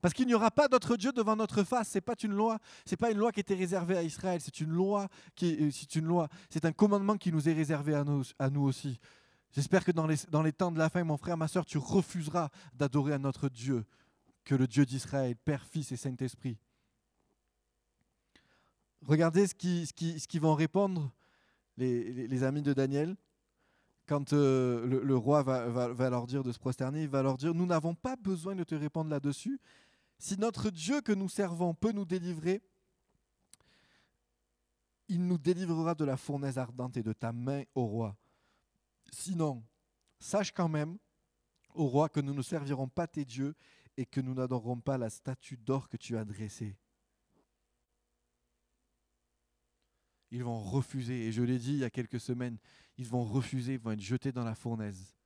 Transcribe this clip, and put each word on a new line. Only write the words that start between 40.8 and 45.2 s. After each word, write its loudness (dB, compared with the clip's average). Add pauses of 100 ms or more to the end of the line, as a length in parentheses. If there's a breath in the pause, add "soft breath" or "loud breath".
ô 0
roi, 4
que -2
nous -2
ne -4
servirons -4
pas -4
tes -6
dieux -6 (420 soft breath)
et -4
que -4
nous -4
n'adorerons -2
pas -2
la -2
statue -12